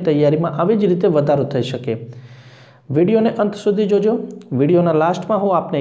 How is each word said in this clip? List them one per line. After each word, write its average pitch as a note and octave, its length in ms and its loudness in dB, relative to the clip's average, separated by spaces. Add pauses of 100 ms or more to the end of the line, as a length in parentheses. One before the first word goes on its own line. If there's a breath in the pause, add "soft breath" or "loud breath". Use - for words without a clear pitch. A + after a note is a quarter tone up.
તૈયારીમાં D3 520 0
આવી G#3 200 2
જ G3+ 120 2
રીતે F3+ 140 0 (100)
વધારો C#3+ 360 2
થઈ B2 180 -2
શકે. A#2 240 -6 (1000 loud breath)
વીડિયોને A3 340 2 (120)
અંત G#3 200 -2
સુધી G#3 300 0
જોજો. G3 200 2 (460)
વીડિયોના E3+ 440 2
લાસ્ટમાં F#3 400 -2
હું G3 140 0
આપને C#3+ 240 -2